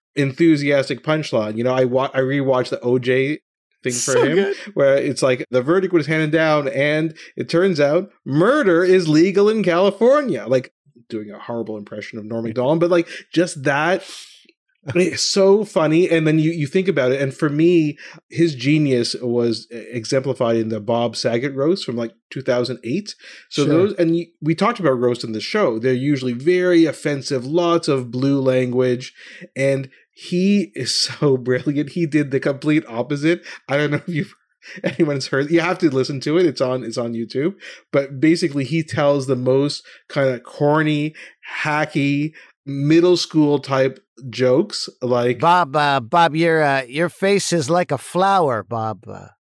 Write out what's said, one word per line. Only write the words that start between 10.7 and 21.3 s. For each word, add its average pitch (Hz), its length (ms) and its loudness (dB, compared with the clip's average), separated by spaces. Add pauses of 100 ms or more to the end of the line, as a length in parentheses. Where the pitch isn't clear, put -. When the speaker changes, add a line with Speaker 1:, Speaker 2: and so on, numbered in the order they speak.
Speaker 1:
doing 107 220 -10
a 101 100 -18
horrible 110 360 -8
impression 104 440 -12
of 104 40 -12
Norm 113 200 -6
Macdonald, 123 360 0
but, 175 100 2
like, 170 180 2 (240)
just 165 320 -2
that, 156 400 0 (880)
it's 175 280 0
so 196 420 4
funny. 165 440 2
And 160 160 2
then 151 140 4
you, 156 140 2
you 151 160 -4
think 190 180 0
about 139 240 2
it. 139 100 0
And 135 140 -2
for 160 140 -2
me, 156 500 2 (300)
his 160 260 0
genius 131 680 0
was 120 520 -2
exemplified 120 840 -2
in 113 120 -2
the 110 100 -4
Bob 117 380 -2
Saget 120 400 -2